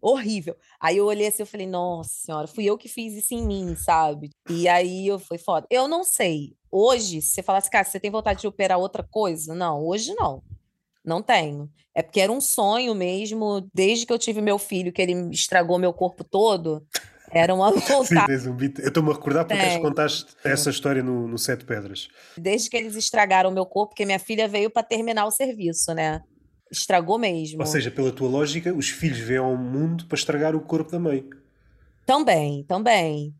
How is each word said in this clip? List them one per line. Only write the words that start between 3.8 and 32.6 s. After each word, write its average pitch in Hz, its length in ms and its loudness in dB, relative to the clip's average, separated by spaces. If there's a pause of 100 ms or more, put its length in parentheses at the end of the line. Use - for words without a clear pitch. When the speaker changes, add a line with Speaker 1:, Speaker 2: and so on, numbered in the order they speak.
Speaker 1:
E 170 180 0
aí 185 400 2
eu, 196 120 -2
foi - 180 -12
foda. 190 320 -2
Eu 254 180 2
não 330 160 -2
sei. 160 520 -2 (160)
Hoje, 208 500 2
se - 140 -2
você 185 80 -6
falasse, 196 260 2
"Cara, 202 160 2
você - 140 -6
tem 208 120 -4
vontade 214 300 -2
de 214 60 -4
operar 190 320 2
outra 185 240 -4
coisa?" 165 500 -4
Não, 165 320 -2
hoje 220 300 -2
não. 151 280 -4 (600)
Não 170 160 -2
tenho. 151 480 0 (240)
É 165 80 -2
porque 165 180 -2
era 196 120 4
um 262 100 -2
sonho 233 540 0
mesmo, 202 800 -4
desde 220 320 2
que - 60 -4
eu - 80 0
tive 214 220 -2
meu 208 160 2
filho, 185 340 -4
que 175 100 -2
ele 180 120 2 (180)
estragou 175 460 2
meu 180 160 2
corpo 175 300 -4
todo, 170 640 2 (460)
era 170 220 6
uma 190 180 6
<laughs> 196 80 4
Speaker 2:
Sim, - 0 - (360)
Speaker 1:
vontade. - 120 6
Speaker 2:
tens 131 200 0
um 123 60 -4
beat. 135 260 -4
Eu 131 100 0
estou-me 151 200 2
a 151 40 2
recordar 147 320 0
porque 196 200 0
Speaker 1:
Tem. 175 160 2
Speaker 2:
contaste 151 440 0 (160)
Speaker 1:
Tem. 135 100 0
Speaker 2:
essa 143 180 2
história 139 340 0
no, 123 260 -2
no 117 80 -6
Sete 120 280 -4
Pedras. 101 440 -8 (280)
Speaker 1:
Desde 196 320 -2
que - 60 -8
eles 226 200 -4
estragaram 190 560 2
meu 185 140 0
corpo, 202 240 -2
porque 208 160 -4
minha 196 140 0
filha 220 300 -2
veio 208 200 0
pra 226 140 0
terminar 226 420 -2
o 214 60 -2
serviço, 208 640 -2
né? 156 280 -2 (500)
Estragou 180 480 2
mesmo. 160 400 -4
Speaker 2:
Ou 151 80 -2
seja, 139 240 -2
pela 131 200 0
tua 127 180 -2
lógica, 151 440 0
os 147 160 -2
filhos 139 300 -2
vêm 117 180 -2
ao 127 200 0
mundo 147 480 -2
pra 151 120 -4
estragar 156 380 0
o 156 60 -2
corpo 160 280 -2
da 175 100 -6
mãe. 147 300 -2 (760)
Speaker 1:
Também, 151 580 2